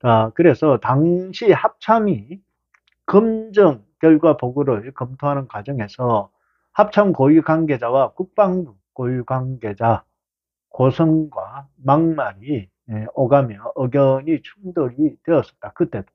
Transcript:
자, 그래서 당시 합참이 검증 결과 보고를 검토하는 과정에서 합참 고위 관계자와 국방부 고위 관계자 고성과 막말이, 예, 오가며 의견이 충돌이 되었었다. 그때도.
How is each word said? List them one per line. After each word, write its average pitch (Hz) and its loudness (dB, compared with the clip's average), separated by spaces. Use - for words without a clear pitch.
자, 113 2
그래서 156 4
당시 180 0
합참이 196 -2
검증 208 2
결과 160 4
보고를 127 -4
검토하는 135 -6
과정에서 110 -6
합참 208 2
고위 147 4
관계자와 135 -2
국방부 185 -4
고위 127 -6
관계자 117 -4
고성과 143 -2
막말이, 135 -2
예, 107 -8
오가며 123 0
의견이 135 0
충돌이 156 -4
되었었다. 139 -2
그때도. 113 -6